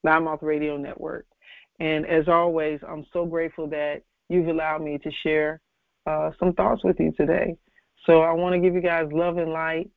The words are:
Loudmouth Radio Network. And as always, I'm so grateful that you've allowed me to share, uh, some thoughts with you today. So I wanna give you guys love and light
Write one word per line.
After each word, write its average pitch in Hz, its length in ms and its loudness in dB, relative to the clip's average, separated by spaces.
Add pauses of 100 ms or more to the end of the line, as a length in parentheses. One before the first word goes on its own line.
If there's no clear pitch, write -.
Loudmouth 160 360 0
Radio 151 360 -2
Network. - 480 -10 (560)
And 156 240 -2
as 160 240 2
always, 160 580 2
I'm 156 240 -12
so 175 140 -4
grateful 165 420 -6
that 147 340 -6 (280)
you've 170 180 2
allowed 156 340 -2
me 147 160 -6
to 151 140 -8 (120)
share, 156 360 0 (460)
uh, 156 340 -2
some 180 140 2
thoughts - 320 2
with 190 160 2
you 160 100 2
today. 165 460 0 (480)
So 165 160 8
I 165 100 4
wanna 180 280 0
give 180 160 2
you 180 60 0
guys 165 300 0
love 170 260 0
and 165 140 -2
light 160 460 -4